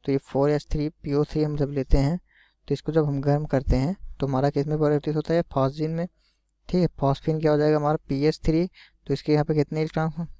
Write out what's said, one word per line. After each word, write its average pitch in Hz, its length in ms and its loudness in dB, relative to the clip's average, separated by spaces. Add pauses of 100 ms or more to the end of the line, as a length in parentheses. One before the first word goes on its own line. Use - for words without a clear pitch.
तो 143 80 -2
ये 135 60 0
फ़ोर 139 320 0
एस 147 200 -2
थ्री 147 180 -2
पी 147 260 -6
ओ 147 100 2
थ्री 151 180 -2
हम 151 140 -2
जब 143 140 -2
लेते 139 280 4
हैं, 143 220 2 (480)
तो 143 40 0
इसको 151 200 -4
जब 156 120 4
हम 143 160 -2
गर्म 143 240 0
करते 135 320 0
हैं, 143 200 0 (240)
तो 139 60 -2
हमारा 139 240 0
किस 143 160 -2
में 151 120 -2
परिवर्तित 151 380 0
होता 156 180 -2
है? 170 80 2
फॉस्फीन 147 480 -2
में, 165 180 -4 (600)
ठीक 180 120 0
है। 170 60 4
फॉस्फीन 151 540 -2
क्या 156 100 2
हो 147 80 4
जाएगा 151 180 4
हमारा? 151 220 0 (100)
पी 139 160 -2
एस 156 200 0
थ्री। 165 260 2 (360)
तो 139 80 -2
इसके - 180 -2
यहाँ 151 120 2
पे 156 100 -2
कितने 151 260 0
इलेक्ट्रॉन 160 380 -2
हैं? 170 100 -8 (120)